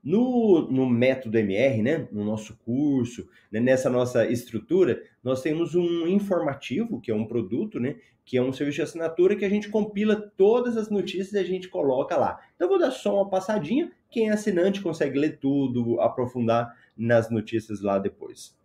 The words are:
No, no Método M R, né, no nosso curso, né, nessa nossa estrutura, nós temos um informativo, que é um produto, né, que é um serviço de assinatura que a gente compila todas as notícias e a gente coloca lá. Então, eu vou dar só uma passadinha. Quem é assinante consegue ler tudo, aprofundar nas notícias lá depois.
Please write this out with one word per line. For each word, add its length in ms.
No, 680
no 180
Método 480
M 160
R, 280
né, 320
no 100
nosso 400
curso, 640
né, 80
nessa 300
nossa 360
estrutura, 800
nós 200
temos 340
um 320
informativo, 960
que 100
é 20
um 120
produto, 520
né, 200
que 140
é 40
um 120
serviço 240
de 60
assinatura 520
que 80
a 60
gente 180
compila 480
todas 600
as 120
notícias 440
e 40
a 60
gente 240
coloca 480
lá. 240
Então, 120
eu 20
vou 100
dar 120
só 240
uma 140
passadinha. 600
Quem 200
é 20
assinante 500
consegue 380
ler 180
tudo, 600
aprofundar 760
nas 320
notícias 520
lá 180
depois. 640